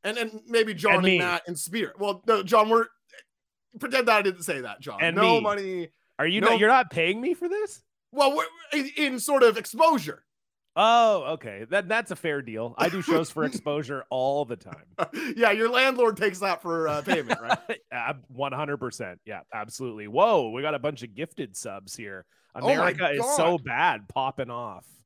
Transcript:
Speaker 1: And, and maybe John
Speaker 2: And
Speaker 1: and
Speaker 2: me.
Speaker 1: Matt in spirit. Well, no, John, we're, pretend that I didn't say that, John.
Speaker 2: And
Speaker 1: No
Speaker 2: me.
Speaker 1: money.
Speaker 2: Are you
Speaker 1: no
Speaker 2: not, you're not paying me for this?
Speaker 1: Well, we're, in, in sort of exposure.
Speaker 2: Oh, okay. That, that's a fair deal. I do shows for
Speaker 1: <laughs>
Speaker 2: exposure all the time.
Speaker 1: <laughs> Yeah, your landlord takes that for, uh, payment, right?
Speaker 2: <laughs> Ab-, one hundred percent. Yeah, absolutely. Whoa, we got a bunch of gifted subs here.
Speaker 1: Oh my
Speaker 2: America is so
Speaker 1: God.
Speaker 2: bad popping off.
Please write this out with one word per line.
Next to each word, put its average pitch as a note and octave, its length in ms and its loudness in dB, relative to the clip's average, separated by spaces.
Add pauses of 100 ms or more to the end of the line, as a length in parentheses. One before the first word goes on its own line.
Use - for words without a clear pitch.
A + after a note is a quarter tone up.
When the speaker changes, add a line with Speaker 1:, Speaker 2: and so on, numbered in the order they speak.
Speaker 1:
And, A3 140 -4
and A3 300 -6
maybe A3+ 260 2
John F3 220 4
Speaker 2:
And F3+ 100 2
Speaker 1:
and F#3+ 80 6
Speaker 2:
me. E3+ 40 4
Speaker 1:
Matt F3 300 0
in F3 80 -8
spirit. F3+ 420 -6
Well, G3 280 -4
no, G#3+ 160 4
John, G#3+ 260 4
we're, A3+ 200 4 (920)
pretend B3+ 280 0
that G#3+ 100 6
I - 20 4
didn't F#3 220 -2
say D3 180 -6
that, G#2+ 220 -12
John. A2 180 -12
Speaker 2:
And E3 160 0
Speaker 1:
No A3+ 200 6
Speaker 2:
me. A3 40 2
Speaker 1:
money. F#3+ 480 -4 (300)
Speaker 2:
Are D3+ 80 0
you F#3+ 140 0
Speaker 1:
no G#3+ 100 4
Speaker 2:
not, A3+ 100 4
you're G#3+ 80 6
not B3 220 4
paying F3+ 300 0
me E4 140 -2
for F4 140 -6
this? G#4 340 -6 (300)
Speaker 1:
Well, C#4 240 2
we're, - 80 0 (340)
in, C#4 180 -4
in C#4 220 0
sort C4+ 240 2
of A3+ 140 6
exposure. A3+ 680 0 (520)
Speaker 2:
Oh, G#3+ 560 4
okay. A2+ 380 -10
That, F#3+ 180 -2
that's A3 240 -2
a E3 40 -8
fair D3 260 -4
deal. A#2 360 -8
I D#3+ 120 2
do F3+ 120 -6
shows E3 280 0
for D#3 140 -4
Speaker 1:
<laughs> - 0 -
Speaker 2:
exposure C#3+ 640 -6
all C3+ 360 -2
the A#2 100 -8
time. - 300 -18 (140)
Speaker 1:
<laughs> D4 380 -4
Yeah, A3+ 140 6
your A3 200 2
landlord B3 480 4
takes F#3 220 0
that F#3+ 220 -2
for, E3 240 -2
uh, D3 160 -2
payment, D3+ 380 -2
right? - 440 -4
Speaker 2:
<laughs> - 80 -16
Ab-, B2 360 -6
one C3+ 240 -6
hundred C#3+ 240 -4
percent. A2 480 -10
Yeah, G2+ 160 -12 (120)
absolutely. G#2+ 540 -10
Whoa, D3 440 2
we B2+ 120 -6
got D3+ 120 -4
a C#3 40 -6
bunch C3 240 -6
of A2 120 -16
gifted C#3 420 -10
subs G2 400 -12
here. G2 280 -16 (300)
Speaker 1:
Oh - 60 -10
my F3 140 2
Speaker 2:
America F3 360 0
is C#3+ 140 -2 (100)
so E3+ 180 4
Speaker 1:
God. D3+ 120 -4
Speaker 2:
bad B2+ 440 -2
popping C3 420 -6
off. A2+ 340 -12 (220)